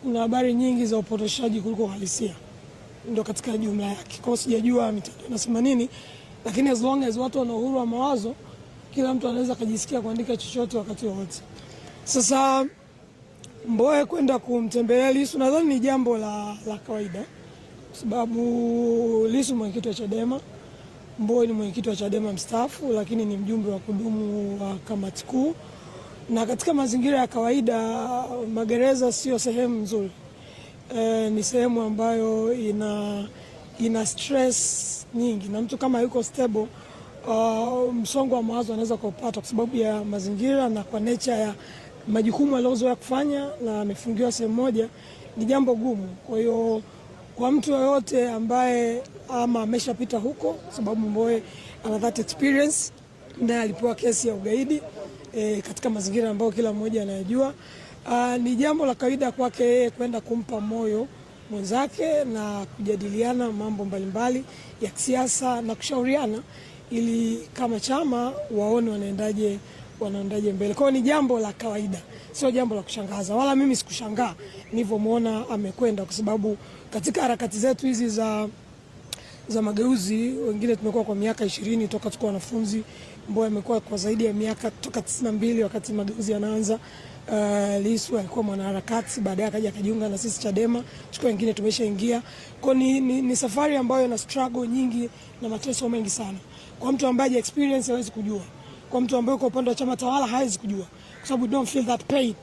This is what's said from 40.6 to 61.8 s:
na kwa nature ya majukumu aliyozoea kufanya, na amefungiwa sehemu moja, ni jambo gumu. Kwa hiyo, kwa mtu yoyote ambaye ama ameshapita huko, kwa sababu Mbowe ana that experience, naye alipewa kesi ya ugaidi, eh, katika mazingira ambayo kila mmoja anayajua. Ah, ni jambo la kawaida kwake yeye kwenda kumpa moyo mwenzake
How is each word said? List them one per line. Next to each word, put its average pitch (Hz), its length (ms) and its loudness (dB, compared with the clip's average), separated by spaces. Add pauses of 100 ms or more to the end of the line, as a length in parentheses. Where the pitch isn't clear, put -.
na 214 140 0
kwa 214 180 -4
nature 240 380 0
ya 208 160 0 (540)
majukumu 226 480 4
aliyozoea 247 400 4
kufanya, 277 520 0 (160)
na 214 160 0
amefungiwa 220 520 0
sehemu 226 220 0
moja, 233 340 2 (480)
ni 220 80 -2
jambo 262 300 4
gumu. 220 340 0 (180)
Kwa 220 120 -2
hiyo, 226 440 2 (540)
kwa 247 160 2
mtu 294 180 4
yoyote 262 600 4
ambaye 240 720 2 (260)
ama 240 340 2
ameshapita 233 560 0
huko, 269 340 -2
kwa - 220 -12
sababu 220 340 0
Mbowe 220 340 2 (420)
ana 214 140 0
that 226 200 0
experience, 285 760 2 (480)
naye 233 200 2
alipewa 220 340 0
kesi 233 340 0
ya 220 60 0
ugaidi, 247 480 0 (540)
eh, 214 260 0
katika - 280 -4
mazingira 214 400 0
ambayo 214 200 2
kila 214 220 0
mmoja 214 300 -2
anayajua. 202 520 0 (520)
Ah, 247 320 2
ni 240 180 2
jambo 302 300 4
la 254 80 2
kawaida 254 380 0
kwake 247 320 0
yeye 240 260 6
kwenda 240 300 -4
kumpa 226 400 -4
moyo 220 460 0 (440)
mwenzake 269 760 0